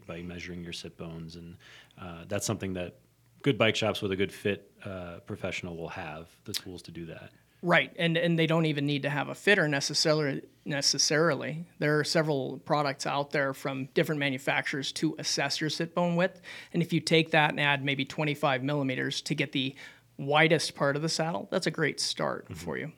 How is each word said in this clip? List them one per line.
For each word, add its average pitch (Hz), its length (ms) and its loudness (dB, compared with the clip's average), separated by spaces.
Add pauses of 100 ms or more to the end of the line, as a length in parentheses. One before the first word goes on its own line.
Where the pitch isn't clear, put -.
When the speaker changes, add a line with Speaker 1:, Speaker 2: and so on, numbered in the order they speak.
Speaker 1:
by 85 160 -10
measuring 87 420 -10
your 85 100 -10
sit 85 220 -12
bones. 82 420 -12
And, 85 200 -16 (420)
uh, 87 280 -12
that's 98 180 -2
something 95 280 -2
that 90 240 -6 (440)
good 135 160 2
bike 107 180 2
shops 104 280 0
with 98 80 -2
a 95 40 0
good 95 160 0
fit, - 380 -4 (160)
uh, 90 400 -10
professional 90 500 -6
will 82 140 -8
have 80 380 -10 (160)
the 107 100 -10
tools 90 300 -10
to - 80 -18
do 85 160 -10
that. - 240 -14 (320)
Speaker 2:
Right, 165 340 4
and, 170 180 2
and 170 220 4
they 165 80 4
don't 160 220 4
even 147 180 0
need 143 180 0
to 139 60 -2
have 139 200 -2
a 139 40 -8
fitter 196 340 4
necessarily, 151 760 2 (220)
necessarily. 147 1000 2 (140)
There 151 200 4
are 147 40 2
several 143 560 0
products 147 480 0
out 143 240 -2
there 135 220 2
from 135 320 -6 (100)
different 165 240 2
manufacturers 143 720 -2
to 160 240 -2
assess - 420 -2
your 156 120 -2
sit - 240 -4
bone 175 200 2
width, 185 260 0 (320)
and 175 100 2
if 165 100 0
you 160 60 2
take 160 320 4
that 151 180 6
and - 100 -2
add 143 240 2
maybe 139 220 0
twenty-five 147 580 0
millimeters 135 600 -2
to - 120 -4
get 143 160 0
the 135 240 -2 (420)
widest 151 580 4
part 139 200 2
of 147 60 -2
the 160 80 0
saddle, 175 420 -2
that's 190 160 0
a 170 40 2
great 156 280 0
start - 460 -4
Speaker 1:
Mm-hmm. - 80 -14
Speaker 2:
for 80 240 -8
you. 143 200 -6